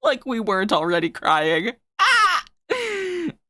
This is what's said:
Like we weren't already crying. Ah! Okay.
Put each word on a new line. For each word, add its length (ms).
Like 240
we 140
weren't 320
already 380
crying. 640
Ah! 460
Okay. 760